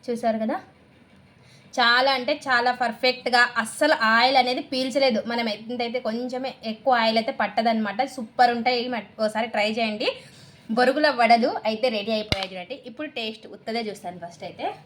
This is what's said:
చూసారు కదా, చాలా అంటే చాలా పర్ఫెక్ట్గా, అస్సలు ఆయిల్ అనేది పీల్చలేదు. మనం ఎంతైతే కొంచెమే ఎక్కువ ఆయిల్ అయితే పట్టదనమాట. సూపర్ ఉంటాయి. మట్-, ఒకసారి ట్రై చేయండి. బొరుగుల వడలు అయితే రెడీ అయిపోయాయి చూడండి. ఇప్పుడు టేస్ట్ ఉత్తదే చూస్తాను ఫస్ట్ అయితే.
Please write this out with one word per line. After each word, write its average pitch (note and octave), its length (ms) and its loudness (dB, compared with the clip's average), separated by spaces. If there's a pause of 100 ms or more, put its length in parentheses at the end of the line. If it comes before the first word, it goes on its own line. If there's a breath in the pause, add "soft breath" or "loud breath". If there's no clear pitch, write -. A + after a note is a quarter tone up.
చూసారు A3+ 380 -2
కదా, C4 120 -2 (1200 soft breath)
చాలా B3 400 4
అంటే B3+ 140 -2 (140)
చాలా B3 240 2 (100)
పర్ఫెక్ట్గా, B3 640 2 (200)
అస్సలు D4 320 2 (200)
ఆయిల్ B3+ 260 4
అనేది B3+ 220 0 (100)
పీల్చలేదు. C4 480 0 (100)
మనం A#3 220 -2
ఎంతైతే A#3 460 -6 (100)
కొంచెమే B3 420 -6 (220)
ఎక్కువ B3 300 2
ఆయిల్ A3 180 2
అయితే A3+ 200 -4
పట్టదనమాట. A3 600 0 (140)
సూపర్ A#3+ 420 2
ఉంటాయి. A#3+ 260 0 (120)
మట్-, G#3+ 180 -8 (100)
ఒకసారి G#3+ 320 -2
ట్రై G#3 140 2 (100)
చేయండి. A3+ 300 -2 (680 loud breath)
బొరుగుల C4+ 320 4 (100)
వడలు A#3 300 6 (200)
అయితే A3 260 -2
రెడీ G#3 220 -4
అయిపోయాయి G3 360 -4
చూడండి. F#3 240 -12 (120)
ఇప్పుడు D4 280 -10
టేస్ట్ A3 280 -8 (100)
ఉత్తదే A3+ 340 -8
చూస్తాను F3+ 360 -12
ఫస్ట్ F3 240 -16
అయితే. A#3+ 180 -10 (200)